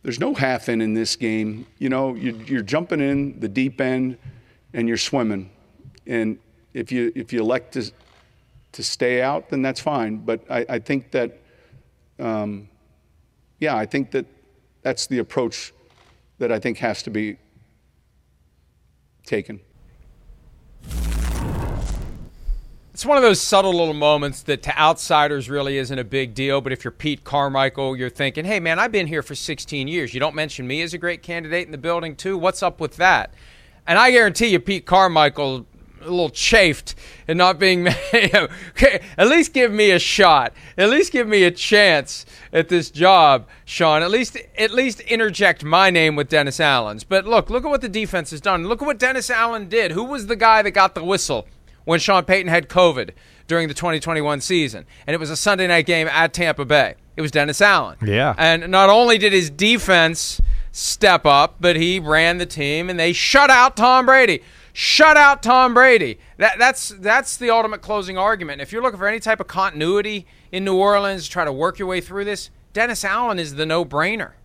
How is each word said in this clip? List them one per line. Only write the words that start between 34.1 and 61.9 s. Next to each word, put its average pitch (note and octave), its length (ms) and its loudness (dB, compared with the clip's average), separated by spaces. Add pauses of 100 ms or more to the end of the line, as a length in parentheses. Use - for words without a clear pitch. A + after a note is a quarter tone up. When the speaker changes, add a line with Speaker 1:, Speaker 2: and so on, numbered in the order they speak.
Speaker 2:
guarantee A3+ 360 2
you F3+ 120 2
Pete F#3+ 260 -6
Carmichael D3 800 2 (360)
a D#3 80 -16
little F3 200 -2
chafed - 640 0 (320)
and E3 100 -2
not F3+ 220 4
being, F3+ 280 2 (140)
<laughs> - 120 -6
you A3 200 4
know, F#3 140 2 (240)
"Okay, A3+ 300 4 (160)
at G3+ 120 4
least D#4+ 240 2
give B3 180 2
me G#3 200 4
a F3 80 4
shot. D#3 540 4 (240)
At G3 120 4
least D4+ 220 2
give B3 160 -2
me G#3 160 4
a F3 80 4
chance F3 760 2 (260)
at D#3+ 180 0
this E3+ 220 -2
job, D3+ 560 6 (180)
Sean. D#3+ 380 0
At F3+ 80 -2
least, A#3+ 260 -4 (200)
at A3 140 0
least B3+ 300 -2
interject G3+ 600 -2
my F3+ 260 4
name D#3+ 260 2
with C#3+ 140 -2
Dennis C#3+ 300 0
Allen's." A#2+ 440 0
But F#3+ 220 0
look, A3 240 0
look A#3+ 160 -4
at D4+ 40 -4
what C#4 120 -2
the B3 80 -10
defense F#3+ 420 -6
has D3 100 -14
done. F3+ 260 -2
Look A3+ 140 -4
at C#4+ 40 -6
what C#4+ 140 -4
Dennis B3+ 300 -2
Allen A3+ 400 -4
did. G3+ 220 0
Who F#3 120 -4
was B3+ 240 -10
the A#3 80 -4
guy A3 260 4
that G3+ 100 -2
got F#3+ 220 2
the D#3+ 100 -10
whistle E3+ 440 -2 (360)
when E3 160 0
Sean F#3+ 240 2
Payton F#3 240 0
had E3+ 220 0
covid D3+ 400 2 (380)
during E3 200 0
the C#3+ 60 -8
twenty E3 260 -4
twenty-one D3 420 -4
season? C3+ 440 -4 (200)
And D3 80 -4
it E3 60 -2
was D#3 100 -8
a D#3+ 60 -8
Sunday F#3 320 0
night E3 180 2
game D#3+ 220 0
at D#3 260 0
Tampa D#3 320 -2
Bay. B2+ 300 2 (200)
It D#3+ 60 -6
was D3+ 100 -4
Dennis D3 300 0
Allen. E3+ 420 2
Speaker 3:
Yeah. A2+ 360 0
Speaker 2:
And E3 300 2
not F#3+ 200 6
only A3+ 300 6
did G3+ 140 2
his E3+ 180 0
defense F3 880 2 (300)
step - 540 2
up, D3 340 4
but E3+ 160 2
he F3 240 0